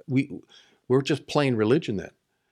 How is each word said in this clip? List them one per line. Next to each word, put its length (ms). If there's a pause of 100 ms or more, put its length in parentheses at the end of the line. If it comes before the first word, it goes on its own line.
We, 240 (560)
we're 160
just 240
playing 300
religion 400
then. 140 (420)